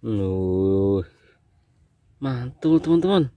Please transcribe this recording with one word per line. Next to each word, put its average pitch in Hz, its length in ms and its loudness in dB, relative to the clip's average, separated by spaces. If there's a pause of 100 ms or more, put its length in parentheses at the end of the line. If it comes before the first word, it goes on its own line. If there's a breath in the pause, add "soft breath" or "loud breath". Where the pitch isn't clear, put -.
Nuh. 95 960 0 (1200 soft breath)
Mantul, 135 560 -2
teman-teman. 165 580 2